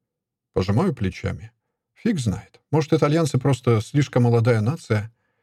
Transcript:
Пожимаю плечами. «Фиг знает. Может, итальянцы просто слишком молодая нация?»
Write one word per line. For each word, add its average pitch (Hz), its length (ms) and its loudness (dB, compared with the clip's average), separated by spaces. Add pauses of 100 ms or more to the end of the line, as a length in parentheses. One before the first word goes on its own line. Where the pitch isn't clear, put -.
(520)
Пожимаю 110 420 0
плечами. 95 580 -8 (420)
«Фиг 214 240 -2
знает. 127 420 -6 (100)
Может, 151 220 0
итальянцы 151 460 2
просто 120 420 0
слишком 135 440 0
молодая 117 360 2
нация?» 110 520 -4 (300)